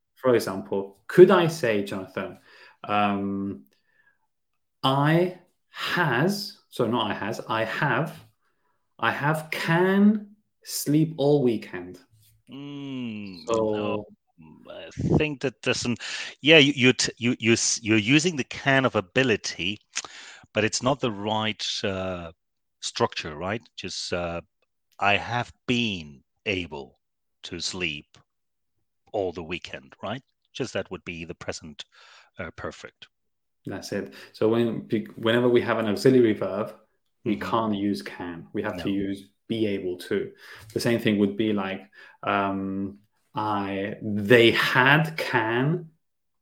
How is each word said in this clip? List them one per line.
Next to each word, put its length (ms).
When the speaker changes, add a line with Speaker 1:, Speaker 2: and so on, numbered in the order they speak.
Speaker 1:
For 200
example, 720
could 240
I 160
say, 360
Jonathan, 560
um, 800
"I 540
has," 920
so 180
not 240
I 20
has, 340
"I 180
have, 440
I 120
have 400
can 840
sleep 540
all 260
weekend." 560
Speaker 2:
Mm, 1000
Speaker 1:
So 80
Speaker 2:
no, 320
I 180
think 240
that 200
doesn't, 380
yeah, 160
you, 180
you, 180
t-, 240
you, 220
you 140
s-, 280
you're 160
using 380
the 100
can 400
of 100
ability, 840
but 100
it's 200
not 160
the 120
right, 540
uh, 480
structure, 540
right? 280
Just, 380
uh, 280
"I 180
have 340
been 580
able 540
to 160
sleep 580
all 200
the 120
weekend," 600
right? 180
Just 200
that 180
would 120
be 220
the 100
present, 500
uh, 180
perfect. 520
Speaker 1:
That's 260
it. 220
So 160
when, 320
be-, 340
whenever 340
we 120
have 180
an 80
auxiliary 460
verb, 420
we 120
Speaker 2:
Mm-hmm. 140
Speaker 1:
can't 260
use 280
can. 500
We 80
have 220
to 60
Speaker 2:
No. 40
Speaker 1:
use 360
be 200
able 300
to. 220
The 60
same 200
thing 180
would 200
be 160
like, 360
um, 800
"I, 680
they 500
had 680
can 720